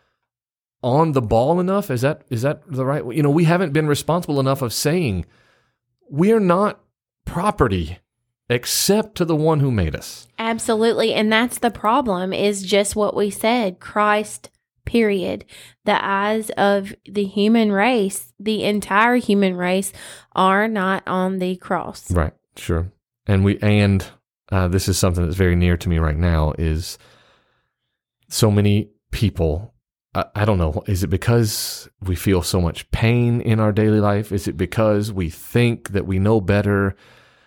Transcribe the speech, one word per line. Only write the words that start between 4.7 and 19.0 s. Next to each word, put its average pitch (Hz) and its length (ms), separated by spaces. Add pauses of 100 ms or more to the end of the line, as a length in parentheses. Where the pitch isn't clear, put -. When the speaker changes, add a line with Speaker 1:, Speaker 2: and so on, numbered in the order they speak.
Speaker 1:
saying, 147 540 (800)
"We're 202 320
not 185 400 (440)
property 107 760 (500)
except 202 680
to 180 80
the 165 120
one 156 240
who 139 120
made 85 240
us." - 320 (100)
Speaker 2:
Absolutely. 226 760
And 214 180
that's 240 260
the 240 120
problem, 202 640
is 202 300
just 202 320
what 208 220
we 202 140
said. 220 500
Christ 208 680 (340)
period. 202 600 (400)
The - 200
eyes 208 520
of 202 380 (120)
the 202 180
human 214 480
race, 196 640
the 208 260
entire 208 520